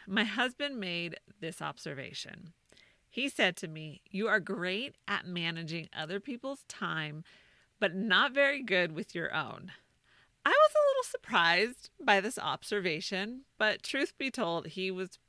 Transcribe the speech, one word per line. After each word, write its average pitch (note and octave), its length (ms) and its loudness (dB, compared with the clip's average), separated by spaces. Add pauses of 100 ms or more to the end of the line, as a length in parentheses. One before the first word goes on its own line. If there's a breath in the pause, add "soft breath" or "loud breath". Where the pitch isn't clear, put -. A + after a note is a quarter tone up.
my G3+ 160 2
husband B3 560 -2
made E3+ 400 -6 (180)
this D#3+ 240 -8
observation. D3 880 -10 (560 soft breath)
He C4+ 200 -4
said F#3+ 300 0
to F3+ 100 -10
me, D#3 420 -14
"You G3+ 160 -2
are G#3 140 2
great F#3+ 560 -6 (100)
at G3 180 -4
managing E3 680 -6
other D#3+ 260 -6
people's C4+ 460 -8
time, D#3+ 580 -6 (580 soft breath)
but F3+ 140 2
not A3 400 4
very C#4 280 4
good F3+ 300 2
with E3 220 -8
your E3 180 -4
own." D3+ 400 -6 (720 loud breath)
I D4 60 4
was D5+ 240 8
a D5+ 160 6
little C5+ 120 2
surprised G3 840 2 (100)
by G#3+ 220 6
this G#3+ 180 -4
observation, F#3+ 1080 -4 (100)
but G#3+ 260 2
truth - 360 -2
be C4+ 120 -2
told, E3+ 360 -2
he F#3 240 -4
was F#3 280 -6 (100)